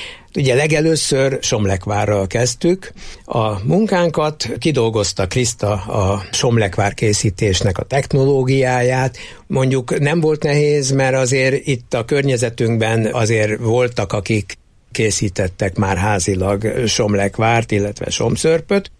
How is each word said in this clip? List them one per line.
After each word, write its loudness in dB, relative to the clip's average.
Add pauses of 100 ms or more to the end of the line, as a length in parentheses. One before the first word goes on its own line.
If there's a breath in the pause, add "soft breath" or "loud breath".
(360 loud breath)
Ugye 2
legelőször 2
Somlekvárral 0
kezdtük -2 (320 loud breath)
a -2
munkánkat, 0 (100)
kidolgozta 0
Kriszta -2
a -2
somlekvár 0
készítésnek 0
a -4
technológiáját. 0 (300 loud breath)
Mondjuk 0
nem 2
volt 0
nehéz, 2
mert 2
azért 0
itt -2
a -2
környezetünkben 0
azért 0
voltak, 0
akik -2 (340)
készítettek -2
már 0
házilag 0
somlekvárt, 0
illetve -2
somszörpöt 0